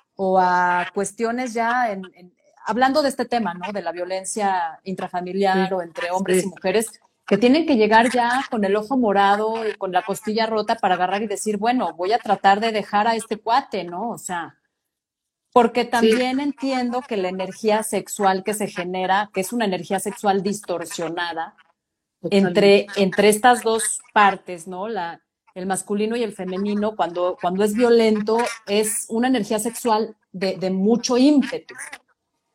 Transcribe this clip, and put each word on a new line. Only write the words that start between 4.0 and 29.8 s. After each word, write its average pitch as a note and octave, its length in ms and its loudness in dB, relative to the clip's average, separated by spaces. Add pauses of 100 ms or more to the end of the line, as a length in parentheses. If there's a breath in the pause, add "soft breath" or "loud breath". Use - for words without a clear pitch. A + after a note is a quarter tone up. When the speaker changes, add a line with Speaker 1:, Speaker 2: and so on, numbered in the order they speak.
Speaker 1:
intrafamiliar F#3+ 840 -2
Speaker 2:
Sí. F#3+ 60 -2
Speaker 1:
o F3+ 80 -2
entre E3+ 300 -8
hombres F#3 300 2
Speaker 2:
Sí. G3+ 40 -4
Speaker 1:
y F#3 40 -6
mujeres, G3 500 -2 (260)
que G3+ 100 2
tienen C4 300 4
que D4 100 4
llegar A3 340 6
ya B3 400 0
con G#3+ 140 -2
el G3 120 0
ojo G#3+ 200 -2
morado G#3+ 720 2
y G3+ 60 -4
con F#3+ 180 -6
la F3+ 100 0
costilla G#3+ 440 -2
rota A3 300 -2
para F#3 180 0
agarrar F#3 280 -2
y A3+ 40 -4
decir, G#3 320 -4
"Bueno, A3 360 0
voy F3+ 180 -2
a A#3+ 60 2
tratar G3 420 2
de A3+ 120 -2
dejar G#3 340 -2
a A3+ 100 0
este G#3+ 220 -6
cuate", A3+ 460 -2
¿no? F3+ 260 -8
O E3+ 80 -10
sea, E3+ 380 -10 (960)
porque A#3+ 320 4
Speaker 2:
Sí. A#3+ 60 -10
Speaker 1:
también B3 500 2
entiendo B3+ 640 -4
que A#3 140 -8
la F#3 120 -2
energía F#3+ 540 -2
sexual F#3+ 600 -2
que G#3+ 100 -4
se G#3 140 -4
genera, F#3 640 -2
que F#3+ 80 -4
es F#3+ 120 -6
una A#3 120 -2
energía F#3+ 360 -2
sexual G3 420 -2
distorsionada, E3+ 1120 -6 (640)
Speaker 2:
Totalmente. G3 640 4
Speaker 1:
entre, - 160 -2
entre G3+ 260 4
estas A3+ 340 6
dos A3+ 380 -2 (120)
partes, F#3+ 560 0
¿no? F#3 200 -8
La, E3+ 340 -8 (320)
el F3+ 120 -8
masculino G#3 500 -2
y B3 60 -2
el G#3 100 -4
femenino, G3+ 640 -4
cuando, F3+ 440 -2
cuando F#3+ 240 0
es G#3 100 0
violento, A3+ 640 4 (280)
es G#3+ 420 -2
una A#3 200 0
energía A3+ 300 0
sexual A3 580 -2 (160)